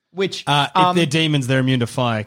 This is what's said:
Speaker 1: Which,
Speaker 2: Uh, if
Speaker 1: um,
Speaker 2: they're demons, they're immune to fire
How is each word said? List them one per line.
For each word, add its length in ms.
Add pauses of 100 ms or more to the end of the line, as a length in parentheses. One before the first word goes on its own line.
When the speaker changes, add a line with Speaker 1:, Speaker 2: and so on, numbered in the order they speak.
(120)
Speaker 1:
Which, 340
Speaker 2:
Uh, 240
if 100
Speaker 1:
um, 160
Speaker 2:
they're 100
demons, 420
they're 100
immune 220
to 80
fire 380